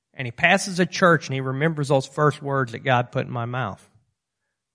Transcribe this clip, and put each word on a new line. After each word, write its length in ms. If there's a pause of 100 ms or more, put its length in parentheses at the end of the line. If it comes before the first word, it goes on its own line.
(160)
And 120
he 40
passes 480
a 60
church, 420
and 60
he 80
remembers 460
those 180
first 360
words 320
that 60
God 320
put 140
in 60
my 140
mouth. 420 (880)